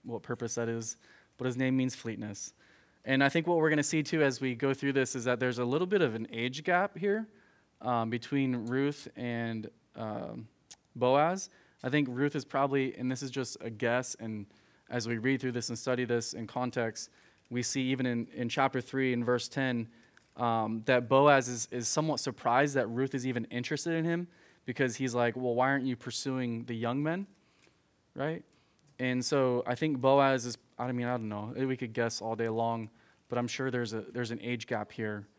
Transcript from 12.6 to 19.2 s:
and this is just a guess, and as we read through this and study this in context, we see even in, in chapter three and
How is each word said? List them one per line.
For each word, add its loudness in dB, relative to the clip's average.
and -2
this -4
is -6
just -4
a -6
guess, 0
and -8
as -2
we 0
read 2
through -2
this -4
and -6
study 0
this 0
in -8
context, -2
we -2
see -2
even 0
in, 0
in -4
chapter 0
three 0
and 0